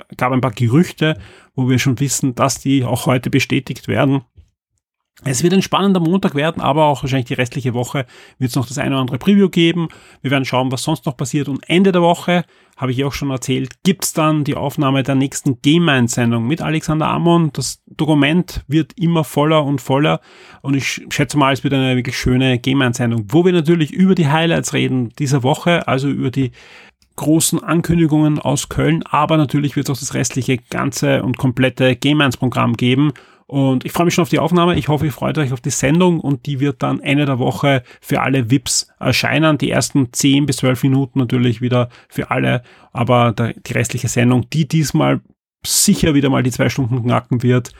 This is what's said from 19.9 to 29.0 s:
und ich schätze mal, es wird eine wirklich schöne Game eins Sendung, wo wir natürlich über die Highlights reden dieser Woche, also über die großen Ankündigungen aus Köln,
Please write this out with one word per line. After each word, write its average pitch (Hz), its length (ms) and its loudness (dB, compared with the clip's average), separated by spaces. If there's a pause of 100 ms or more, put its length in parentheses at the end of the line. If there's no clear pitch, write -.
und 139 140 -2
ich - 340 -6
schätze 147 280 -2
mal, 139 160 2
es 131 100 -6
wird 139 100 -2
eine 131 220 0
wirklich 127 220 -4
schöne 127 400 2
Game 135 240 0
eins 120 160 0
Sendung, 117 300 -2
wo 165 180 2
wir 185 60 4
natürlich 165 400 2
über 190 240 4
die 160 140 2
Highlights 160 440 0
reden 127 360 -2 (100)
dieser 139 240 0
Woche, 165 440 0
also 135 220 0
über 131 220 -2
die 131 200 -2 (640)
großen 156 440 2
Ankündigungen 156 800 2
aus - 300 -4
Köln, 147 340 0